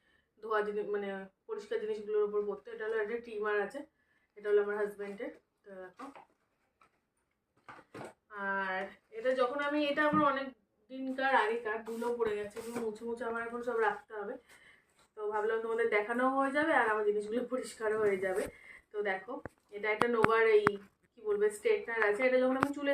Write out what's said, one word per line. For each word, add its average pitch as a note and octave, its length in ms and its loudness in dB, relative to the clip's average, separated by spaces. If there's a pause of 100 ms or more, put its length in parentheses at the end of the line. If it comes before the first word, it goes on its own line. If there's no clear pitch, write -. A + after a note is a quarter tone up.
(420)
ধোয়া G#3+ 240 0
জিনিস, G#3 280 -2
মানে G3+ 140 -4 (400)
পরিষ্কার G#3 340 -6
জিনিসগুলোর G#3 460 0
উপর G#3 200 0
পড়তো। G3 260 -6
এটা A3 120 -8
হলো A3+ 180 -2
একটা A3+ 200 -4
ট্রিমার G#3 320 -2 (100)
আছে, C4+ 140 -10 (560)
এটা G#3 140 -12
হলো G#3 140 6
আমার G#3 160 -2
হাজব্যান্ডের। G3+ 520 -6 (300)
তো G#3 60 -20 (140)
দেখো, F3+ 220 -16 (2500)
আর G3 360 0 (380)
এটা B3 120 2 (100)
যখন C4+ 180 2 (100)
আমি, D4+ 120 2 (100)
এটা D4+ 180 2
আমার D4+ 240 4
অনেক C4+ 160 -4 (420)
দিনকার C4 420 -2 (120)
আগেকার, A3 340 -2 (100)
ধুলো A3+ 200 -4 (100)
পড়ে A3 200 2
গেছে, G#3 220 -8
এগুলো A#3 240 -8
মুছে G#3+ 240 -6
মুছে A#3 220 -4
আমার A3+ 180 -4
এখন A#3+ 200 -6
সব A3+ 100 0 (100)
রাখতে G3+ 300 -4
হবে। G3+ 160 -6 (800)
তো G#3+ 60 -14 (120)
ভাবলাম A3 320 0
তোমাদের A3+ 220 2 (100)
দেখানোও A#3+ 420 2
হয়ে C4+ 180 2
যাবে D#4 240 4
আর A3 120 2
আমার G#3+ 160 0
জিনিসগুলো G#3 320 0 (120)
পরিষ্কারও A3 520 -2
হয়ে G3 200 4
যাবে। F#3 180 0 (500)
তো G#3+ 60 -4 (120)
দেখো, F#3+ 220 -4 (440)
এটা G#3 180 -2
একটা G#3+ 200 2
নোভার A3+ 300 6 (140)
এই, G#3 80 4 (460)
কি - 160 -20
বলবে, G#3 220 2
স্ট্রেটনার A3 580 -2
আছে। G#3 200 0
এটা B3+ 140 4
যখন C4 180 2
আমি C#4 160 4
চুলে C#4 180 0